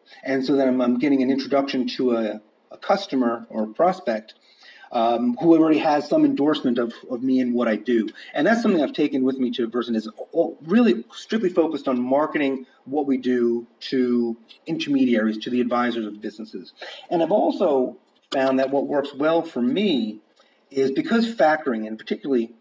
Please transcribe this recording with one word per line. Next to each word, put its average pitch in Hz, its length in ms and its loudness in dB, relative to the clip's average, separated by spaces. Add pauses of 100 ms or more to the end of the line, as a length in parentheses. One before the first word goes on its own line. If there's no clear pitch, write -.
(240)
And 135 180 -2
so 139 140 0
then 135 100 2
I'm, 127 140 2
I'm 123 180 0
getting 139 240 2
an 127 80 2
introduction 135 560 0 (100)
to 123 200 0
a, 110 240 -4 (300)
a - 80 -20
customer 123 720 -2
or 110 140 -4
a - 20 -4
prospect, 127 680 -2 (580)
um, 117 480 0
who 165 160 6
already 156 240 6
has 147 300 0
some 156 160 4
endorsement 139 540 2
of, 117 160 -2 (160)
of 127 120 -6
me 131 180 2
and 123 120 0
what 120 160 0
I 110 80 2
do. 110 320 0 (240)
And 147 140 0
that's 226 160 4
something 190 200 4
I've - 120 -2
taken 139 280 0
with 131 160 0
me 123 140 0
to 117 160 -2
Versant, 117 280 -4
is 107 120 -4 (260)
o-, 165 280 0
really 208 500 2
strictly - 380 -4
focused 151 380 0
on 123 120 0
marketing 139 640 0 (220)
what 139 200 -4
we 131 120 0
do 120 480 0 (240)
to 120 460 0 (300)
intermediaries, 123 760 0
to 127 60 -8
the 123 100 0
advisors 117 460 -2
of 104 160 -12
businesses. 104 500 -12 (380)
And 170 120 0
I've 160 80 0
also 147 680 0 (340)
found 135 280 2
that 135 100 0
what 139 160 0
works 139 280 -4
well 160 280 0
for 139 180 -8
me 127 600 0 (500)
is, 135 200 0
because 226 440 0
factoring, 143 520 2
and 110 120 -10
particularly 123 520 -2 (100)